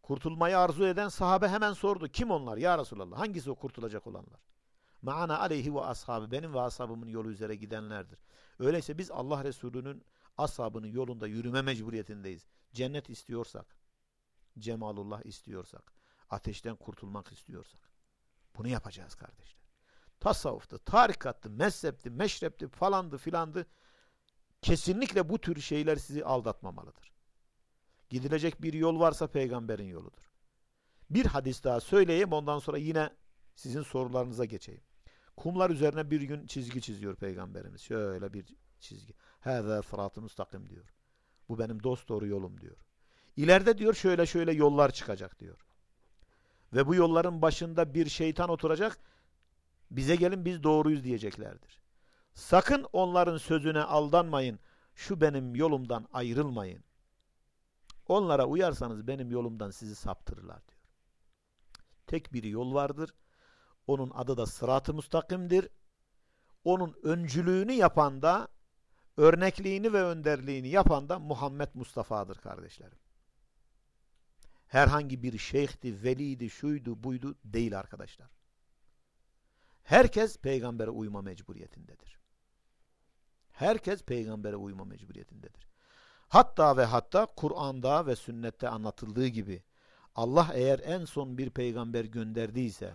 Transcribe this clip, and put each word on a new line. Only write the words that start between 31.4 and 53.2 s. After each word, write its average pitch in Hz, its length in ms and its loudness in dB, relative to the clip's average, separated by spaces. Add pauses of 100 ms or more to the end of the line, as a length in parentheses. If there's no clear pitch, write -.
daha 120 160 2
söyleyeyim, 180 540 4
ondan 147 260 -2
sonra 147 180 -6
yine 156 320 0 (460)
sizin 135 280 -8
sorularınıza 123 600 -4
geçeyim. - 380 -14 (540)
Kumlar 180 320 0
üzerine 147 420 2
bir 151 100 0
gün 143 260 -8
çizgi 127 340 -8
çiziyor 101 340 -10
peygamberimiz. 92 640 -12
Şöyle 98 520 -6
bir 98 220 -16 (280)
çizgi. 101 300 -20 (260)
"Hâzâ 110 420 -2
sırat-ı 101 400 -8
müstakim." 98 480 -12
diyor. 87 240 -20 (560)
"Bu 113 100 -6
benim 110 240 -4
dosdoğru 110 440 -2
yolum." 95 340 -4
diyor. 82 160 -20 (580)
"İleride," 190 420 6
diyor, 214 160 4
"şöyle 175 320 4
şöyle 165 280 0
yollar 143 380 6
çıkacak." 101 480 -10
diyor. 82 260 -18 (1080)
"Ve 135 140 4
bu 175 80 4
yolların 170 460 4
başında 160 520 2
bir 156 160 2
şeytan 165 400 -2
oturacak. 165 500 0 (920)
Bize 135 240 2
gelin, 175 300 2
biz 175 180 -4
doğruyuz." 151 400 4
diyeceklerdir. 107 800 -8 (520)
"Sakın 269 600 4
onların 180 440 4